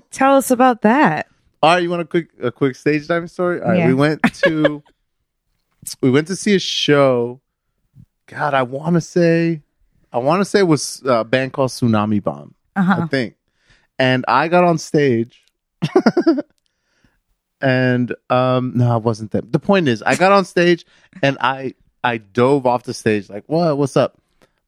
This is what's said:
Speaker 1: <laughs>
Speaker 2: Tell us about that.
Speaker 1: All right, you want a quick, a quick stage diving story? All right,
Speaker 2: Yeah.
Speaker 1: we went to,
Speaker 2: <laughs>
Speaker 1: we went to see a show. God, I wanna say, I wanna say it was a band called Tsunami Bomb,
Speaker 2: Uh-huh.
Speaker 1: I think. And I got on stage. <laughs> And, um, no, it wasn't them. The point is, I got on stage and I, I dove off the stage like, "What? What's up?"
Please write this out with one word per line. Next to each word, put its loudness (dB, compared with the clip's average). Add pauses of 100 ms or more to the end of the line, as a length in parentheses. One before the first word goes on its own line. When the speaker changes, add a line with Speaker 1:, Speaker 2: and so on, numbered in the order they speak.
Speaker 1:
<laughs> -20
Speaker 2:
Tell 2
us 0
about 2
that. 2 (340)
Speaker 1:
All 4
right, 2
you -2
want -4
a -6
quick, -4 (140)
a -2
quick -2
stage -2
diving -4
story? -4
All -4
right, 2
Speaker 2:
Yeah. 2
Speaker 1:
we 2
went 0 (220)
to, 0 (540)
Speaker 2:
<laughs> -20
Speaker 1:
we 4
went 2
to -8
see 0
a 2
show. 0 (840)
God, -6
I 2
wanna -2
say, 0 (500)
I -2
wanna 2
say 0
it 2
was -2
a 2
band -2
called -2
Tsunami 0
Bomb, -10 (220)
Speaker 2:
Uh-huh. 0
Speaker 1:
I -8
think. -4 (600)
And 0
I 2
got 4
on 2
stage. 0 (420)
<laughs> -6 (1700)
And, 0 (140)
um, 0
no, 2
it -2
wasn't -4
them. -6
The 0
point 2
is, 0
I 2
got 4
on 4
stage 0 (380)
and 0
I, -4 (280)
I -2
dove 0
off 0
the -12
stage -2
like, -14
"What? -2
What's -2
up?" 0 (500)